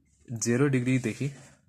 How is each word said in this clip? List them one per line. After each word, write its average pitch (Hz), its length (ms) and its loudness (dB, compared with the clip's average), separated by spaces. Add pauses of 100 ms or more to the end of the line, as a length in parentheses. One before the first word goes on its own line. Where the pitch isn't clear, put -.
(320)
जेरो 120 360 2
डिग्रीदेखि 127 600 0 (380)